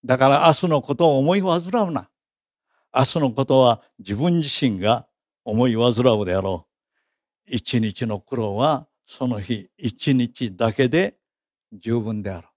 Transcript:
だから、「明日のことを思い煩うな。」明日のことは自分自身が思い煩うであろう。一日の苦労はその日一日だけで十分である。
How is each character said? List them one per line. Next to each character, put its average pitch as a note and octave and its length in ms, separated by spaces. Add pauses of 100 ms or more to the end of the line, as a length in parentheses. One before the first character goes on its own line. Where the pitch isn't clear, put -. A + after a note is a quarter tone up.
だ C3 140
か C3+ 100
ら、 C#3+ 200
「明 D#3 60
日 F#3 140
の D3+ 140
こ C#3 140
と D#3+ 200
を C3+ 40
思 D#3 160
い G3+ 60
煩 F3+ 200 (260)
う E3+ 40
な。」 B2 180 (840)
明 C3 120
日 - 140
の C3+ 140
こ C3 120
と C3 140
は A#2+ 240 (140)
自 G2+ 180
分 E3+ 220
自 C#3+ 320
身 G2 100
が A2+ 280 (360)
思 A#2 240
い A2+ 80
煩 A#2 460
う G2 40
で F2+ 100
あ F#2+ 60
ろ F#2 260 (800)
う。 B2+ 80
一 A2+ 260
日 A2 240
の G#2+ 140
苦 - 160
労 G#2+ 200
は C#3 320 (180)
そ - 220
の A#2 120
日 G2+ 380
一 - 360
日 A#2+ 420
だ A#2 160
け C3 160
で F3 300 (540)
十 A2+ 280
分 G#2+ 220
で G2 80
あ F2 120
る。 - 160